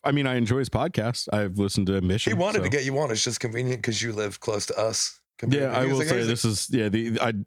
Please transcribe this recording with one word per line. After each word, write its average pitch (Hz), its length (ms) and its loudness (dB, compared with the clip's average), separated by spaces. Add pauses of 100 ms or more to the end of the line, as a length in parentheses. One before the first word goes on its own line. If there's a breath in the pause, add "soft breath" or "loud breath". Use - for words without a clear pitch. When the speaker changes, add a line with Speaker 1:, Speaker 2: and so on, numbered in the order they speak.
Speaker 1:
I 143 100 2
mean, 143 140 2
I 127 100 2
enjoy 120 220 2
his 131 100 0
podcast. 120 640 -2
I've 101 260 0
listened 98 280 2
to 98 140 2
Mission, 92 320 2
Speaker 2:
He 196 60 0
wanted 208 200 0
Speaker 1:
so. 185 60 0
Speaker 2:
to - 40 0
get 135 160 0
you 135 140 -2
on. 147 120 0
It's 107 140 0
just 117 160 -4
convenient 123 420 -2
'cause 107 200 -2
you 117 100 -4
live 104 280 -4
close 104 260 -2
to - 120 -4
us. 107 420 -2
Speaker 1:
Yeah, - 180 -20
Speaker 2:
Convenient. 127 360 0
Speaker 1:
I 123 60 2
Speaker 2:
He 131 60 2
was 135 60 2
Speaker 1:
will 135 80 2
Speaker 2:
like, 151 80 0
Speaker 1:
say 123 100 2
Speaker 2:
he's 117 80 0
Speaker 1:
this 117 180 0
is, 107 260 0
yeah, 110 180 2
the, 113 320 0
I, 123 80 2 (180)